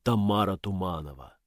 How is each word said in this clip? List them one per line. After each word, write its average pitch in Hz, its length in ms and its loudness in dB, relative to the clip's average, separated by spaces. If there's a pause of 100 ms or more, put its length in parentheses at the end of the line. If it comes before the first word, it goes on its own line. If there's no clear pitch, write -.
Тамара 104 560 2
Туманова. 82 880 -6